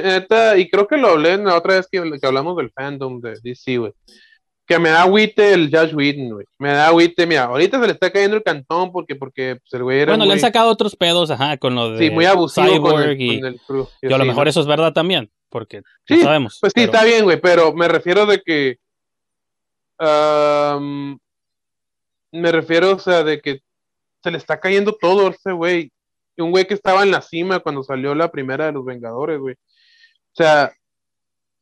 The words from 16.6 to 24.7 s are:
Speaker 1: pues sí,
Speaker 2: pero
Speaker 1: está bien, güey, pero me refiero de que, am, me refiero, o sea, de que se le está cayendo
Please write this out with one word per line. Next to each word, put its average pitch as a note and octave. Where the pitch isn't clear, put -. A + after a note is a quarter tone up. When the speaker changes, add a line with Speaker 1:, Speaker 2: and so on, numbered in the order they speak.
Speaker 1:
pues G3
sí, A#3
Speaker 2:
pero A3+
Speaker 1:
está A3
bien, A3+
güey, D#3+
pero E3+
me E3+
refiero F3
de G3
que, C#3+
am, D3
me E3+
refiero, E3
o F#3+
sea, F3
de D3+
que C#3
se F3
le E3
está D#3
cayendo G3+